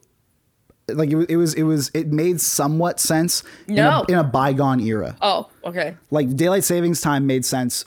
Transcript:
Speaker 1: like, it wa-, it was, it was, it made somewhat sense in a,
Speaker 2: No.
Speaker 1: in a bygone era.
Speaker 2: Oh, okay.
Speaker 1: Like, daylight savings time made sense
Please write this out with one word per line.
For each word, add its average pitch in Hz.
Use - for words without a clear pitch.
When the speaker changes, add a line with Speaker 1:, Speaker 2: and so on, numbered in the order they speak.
Speaker 1:
like, 147
it 151
wa-, 165
it 165
was, 165
it 160
was, 156
it 160
made 165
somewhat 160
sense 165
in 208
a, -
Speaker 2:
No. 277
Speaker 1:
in 185
a 165
bygone 135
era. 107
Speaker 2:
Oh, 202
okay. 170
Speaker 1:
Like, 139
daylight 175
savings 175
time 139
made 131
sense 127